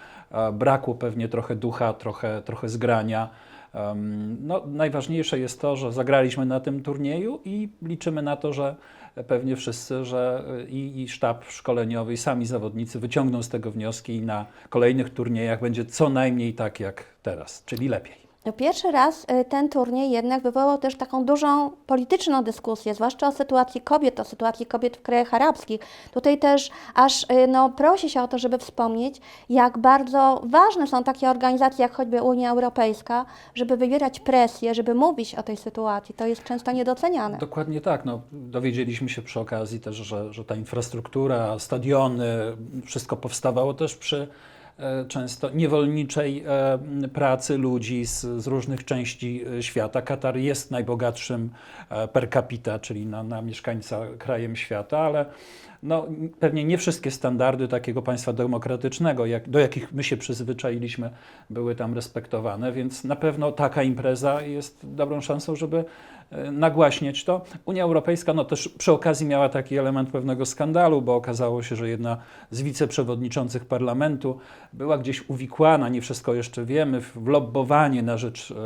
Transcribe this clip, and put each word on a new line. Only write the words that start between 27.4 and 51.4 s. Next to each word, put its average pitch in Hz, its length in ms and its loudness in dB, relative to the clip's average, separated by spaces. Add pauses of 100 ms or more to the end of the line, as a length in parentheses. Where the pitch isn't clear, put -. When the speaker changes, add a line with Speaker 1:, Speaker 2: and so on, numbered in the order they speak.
Speaker 2:
no, 262 220 6
prosi 311 400 4
się 254 120 0
o 247 60 -2
to, 254 100 -2
żeby 247 200 0
wspomnieć, 233 640 -2 (280)
jak 247 300 6
bardzo 269 640 6
ważne 330 420 6
są 247 180 0
takie 262 260 2
organizacje 254 520 4
jak 247 100 4
choćby 240 300 0
Unia 247 280 2
Europejska, 240 760 0 (280)
żeby 247 220 0
wywierać 269 440 0
presję, 233 540 4
żeby 233 200 0
mówić 269 400 2
o 220 80 -6
tej 220 140 -6
sytuacji. 208 580 -4
To 226 120 -4
jest 226 180 -2
często 240 280 -4
niedoceniane. 254 640 0
Speaker 1:
Dokładnie 151 420 -4
tak. 151 240 0
No, 120 160 -4 (120)
dowiedzieliśmy 123 760 -2
się 120 140 -8
przy 117 180 -6
okazji 110 400 -6
też, 107 160 -10
że, 107 360 -8
że 113 120 -14
ta 110 100 -6
infrastruktura, 117 1040 -2
stadiony, 127 680 0 (580)
wszystko - 320 -6
powstawało 127 580 -2
też 156 220 -4
przy, 143 320 -4 (500)
e, 131 260 -4
często 127 460 -6
niewolniczej, 147 960 2
e, 139 640 0
pracy 135 500 2
ludzi 123 480 0
z, - 140 -6
z 120 260 -6
różnych 131 380 -4
części, 123 600 -6 (140)
e, 120 40 -4
świata. 117 400 -2
Katar 131 340 -4
jest 135 340 -2
najbogatszym, 120 800 -2 (400)